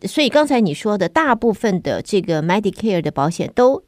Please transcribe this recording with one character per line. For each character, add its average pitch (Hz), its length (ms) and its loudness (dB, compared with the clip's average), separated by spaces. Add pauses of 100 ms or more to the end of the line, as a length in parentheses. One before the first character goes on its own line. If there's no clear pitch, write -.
所 294 200 -2
以 254 60 2
刚 302 160 4
才 269 160 2
你 180 100 2
说 208 240 -2
的 175 140 -2
大 311 240 0
部 226 180 2
分 190 300 -2
的 113 220 -4
这 196 180 0
个 156 220 -2
Medicare 190 580 0
的 151 80 -4
保 143 180 -2
险 - 280 -4
都， 262 320 4